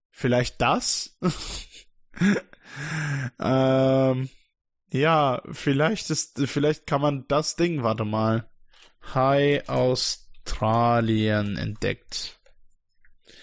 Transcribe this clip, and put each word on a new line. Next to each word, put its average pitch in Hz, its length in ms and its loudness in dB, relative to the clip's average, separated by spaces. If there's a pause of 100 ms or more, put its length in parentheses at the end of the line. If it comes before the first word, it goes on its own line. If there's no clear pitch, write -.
(100)
Vielleicht 123 500 0
das? - 640 0
<laughs> 180 60 2 (2000)
Ähm, 131 880 2 (600)
ja, 143 600 2
vielleicht 151 600 0
ist, - 360 -2
vielleicht 147 400 0
kann 143 140 0
man 143 280 0
das 147 280 -2
Ding, 170 260 0
warte 110 220 0
mal. 110 460 0 (640)
Hai 139 520 2
Australien 113 1900 0
entdeckt. - 840 -6 (1040)